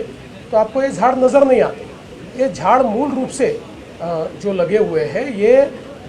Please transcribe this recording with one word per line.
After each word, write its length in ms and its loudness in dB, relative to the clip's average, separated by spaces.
तो 60 -2
आपको 260 0
ये 80 0
झाड़ 260 2
नज़र 280 4
नहीं 180 4
आते। 240 -4
ये 100 2
झाड़ 300 2
मूल 320 -2
रूप 140 -4
से, 320 -2
अ, 240 -4
जो 100 -2
लगे 260 0
हुए 260 0
हैं, 300 -4
ये 360 4